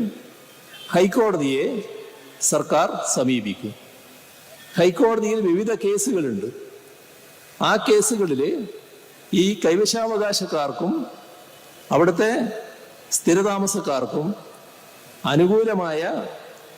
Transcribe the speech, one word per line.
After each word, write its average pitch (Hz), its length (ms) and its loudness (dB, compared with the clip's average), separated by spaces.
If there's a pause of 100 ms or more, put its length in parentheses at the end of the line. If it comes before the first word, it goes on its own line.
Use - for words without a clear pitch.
(960)
ഹൈക്കോടതിയെ 175 720 2 (840)
സർക്കാർ 151 360 2 (260)
സമീപിക്കും. 113 580 -2 (1040)
ഹൈക്കോടതിയിൽ 220 720 2
വിവിധ 202 220 2 (120)
കേസുകളുണ്ട്. 160 680 -2 (1120)
ആ 165 120 2 (140)
കേസുകളിൽ 202 560 2 (920)
ഈ 180 120 4 (180)
കൈവശാവകാശക്കാർക്കും 196 1300 0 (1000)
അവിടുത്തെ 180 360 4 (880)
സ്ഥിരതാമസക്കാർക്കും 175 1080 0 (1080)
അനുകൂലമായ 180 680 2 (760)